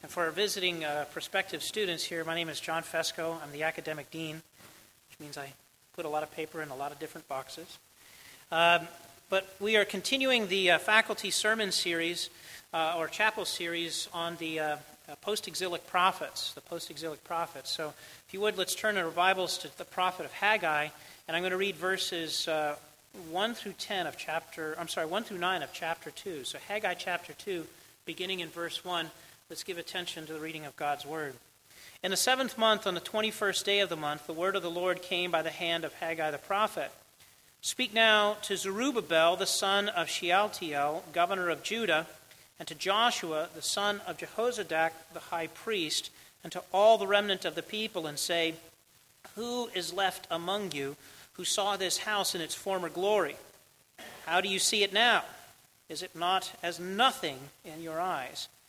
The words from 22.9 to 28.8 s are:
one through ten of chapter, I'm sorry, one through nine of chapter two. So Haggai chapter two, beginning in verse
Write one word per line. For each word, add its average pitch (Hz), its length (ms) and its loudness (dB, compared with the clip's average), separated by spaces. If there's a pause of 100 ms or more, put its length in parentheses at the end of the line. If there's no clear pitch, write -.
one 208 240 0
through 196 240 -8
ten 185 260 -2
of 147 100 -4
chapter, 160 640 -4
I'm 170 80 -6
sorry, 165 200 -2
one 196 160 -2
through 202 160 -8
nine 175 240 0
of 135 100 -10
chapter 165 380 -6
two. 156 320 -8
So 135 160 -8
Haggai 208 340 -2
chapter 175 400 -6
two, 175 320 -6 (400)
beginning 180 340 -4
in 165 100 -6
verse 170 340 -6